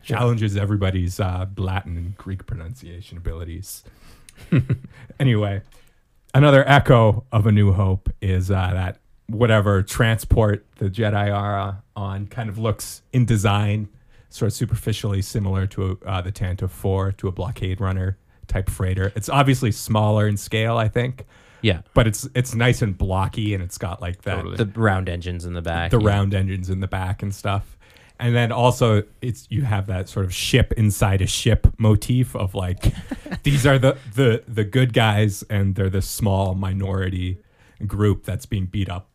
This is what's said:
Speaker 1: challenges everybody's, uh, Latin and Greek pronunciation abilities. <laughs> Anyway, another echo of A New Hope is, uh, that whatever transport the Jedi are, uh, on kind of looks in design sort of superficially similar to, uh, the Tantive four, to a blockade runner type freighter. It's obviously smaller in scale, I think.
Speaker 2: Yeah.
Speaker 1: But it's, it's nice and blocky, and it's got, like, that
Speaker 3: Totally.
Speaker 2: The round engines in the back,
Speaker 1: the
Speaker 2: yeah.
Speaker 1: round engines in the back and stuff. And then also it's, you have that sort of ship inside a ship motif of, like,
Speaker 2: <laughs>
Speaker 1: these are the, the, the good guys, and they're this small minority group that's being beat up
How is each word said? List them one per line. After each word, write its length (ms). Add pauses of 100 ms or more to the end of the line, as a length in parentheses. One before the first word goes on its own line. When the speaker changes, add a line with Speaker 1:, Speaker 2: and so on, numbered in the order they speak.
Speaker 1:
challenges 540
everybody's, 640
uh, 260 (100)
Latin 400
and 200
Greek 300
pronunciation 720
abilities. 680 (680)
<laughs> 40 (640)
Anyway, 420 (760)
another 320
echo 640
of 140
A 60
New 200
Hope 360 (120)
is, 300
uh, 220
that 260 (280)
whatever 560
transport 840 (120)
the 120
Jedi 460
are, 240
uh, 160 (200)
on 320
kind 220
of 100
looks 440 (100)
in 140
design 600 (420)
sort 180
of 60
superficially 680
similar 440
to, 400
uh, 160
the 100
Tantive 380
four, 420
to 160
a 40
blockade 480
runner 360 (300)
type 240
freighter. 440
It's 140
obviously 440
smaller 540
in 100
scale, 420
I 100
think. 380 (360)
Speaker 2:
Yeah. 200 (120)
Speaker 1:
But 120
it's, 280
it's 200
nice 260
and 160
blocky, 580
and 80
it's 140
got, 240
like, 220
that 140
Speaker 3:
Totally. 200
Speaker 2:
The 100 (140)
round 280
engines 360
in 80
the 100
back, 280
Speaker 1:
the 100
Speaker 2:
yeah. 80
Speaker 1:
round 240
engines 380
in 100
the 80
back 340
and 120
stuff. 420 (420)
And 180
then 160
also 500 (200)
it's, 280
you 120
have 240
that 220
sort 180
of 80
ship 420
inside 460
a 40
ship 400 (120)
motif 580
of, 180
like, 380 (240)
Speaker 2:
<laughs> 280
Speaker 1:
these 220
are 120
the, 180 (180)
the, 320
the 180
good 280
guys, 580
and 240
they're 160
this 180
small 460
minority 840 (480)
group 380
that's 220
being 200
beat 240
up 240